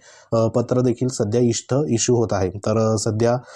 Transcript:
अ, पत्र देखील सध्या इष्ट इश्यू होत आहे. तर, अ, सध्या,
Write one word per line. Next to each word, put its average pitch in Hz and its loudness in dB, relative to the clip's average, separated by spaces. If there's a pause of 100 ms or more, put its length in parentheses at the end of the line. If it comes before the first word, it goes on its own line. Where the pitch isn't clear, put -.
(340)
अ, 113 2
पत्र 120 0
देखील 127 0
सध्या 120 -2
इष्ट 120 0 (140)
इश्यू 120 0
होत 117 2
आहे. 95 0
तर, 110 0
अ, 110 0
सध्या, 117 0 (180)